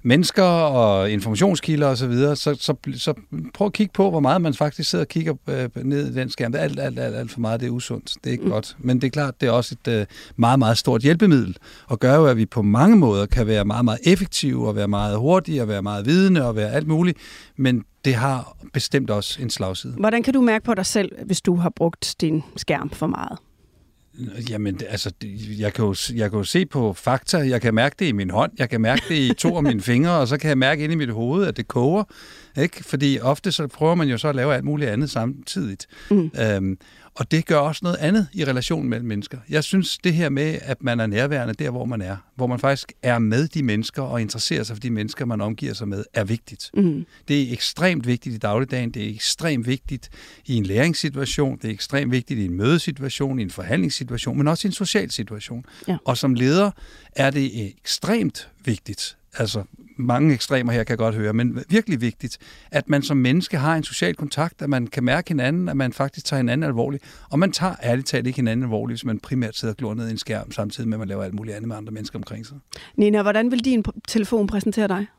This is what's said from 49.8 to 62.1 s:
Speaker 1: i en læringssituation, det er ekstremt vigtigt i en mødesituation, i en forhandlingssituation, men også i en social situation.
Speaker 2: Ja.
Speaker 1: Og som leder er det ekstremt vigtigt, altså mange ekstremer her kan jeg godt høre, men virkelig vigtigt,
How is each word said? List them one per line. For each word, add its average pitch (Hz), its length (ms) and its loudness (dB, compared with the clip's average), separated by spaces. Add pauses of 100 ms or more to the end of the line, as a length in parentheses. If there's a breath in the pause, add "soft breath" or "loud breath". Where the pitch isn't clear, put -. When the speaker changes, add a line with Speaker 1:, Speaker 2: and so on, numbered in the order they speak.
Speaker 1:
i 127 100 -2
en 107 100 2
læringssituation, 139 960 0
det 113 60 -8
er 110 60 -4
ekstremt 135 380 -2
vigtigt 120 280 -2
i 98 60 -2
en 87 120 -4
mødesituation, 135 840 -2
i - 20 -4
en 92 100 -4
forhandlingssituation, 120 840 -4
men 147 100 2
også 165 200 0
i - 20 2
en 175 40 -4
social 196 380 -4
situation. 110 540 -10 (220 loud breath)
Speaker 2:
Ja. 180 180 -2
Speaker 1:
Og 123 120 0
som 135 160 0
leder 156 380 2 (440 loud breath)
er 135 140 2
det 127 360 -2 (160)
ekstremt - 680 -2 (160)
vigtigt, - 520 -6 (200)
altså 107 260 -2 (340)
mange 127 360 4
ekstremer 123 400 0
her 117 100 2
kan - 100 -4
jeg 110 40 0
godt 110 180 2
høre, 107 180 0
men 120 260 0 (100)
virkelig 180 320 2
vigtigt, - 360 -6 (340 loud breath)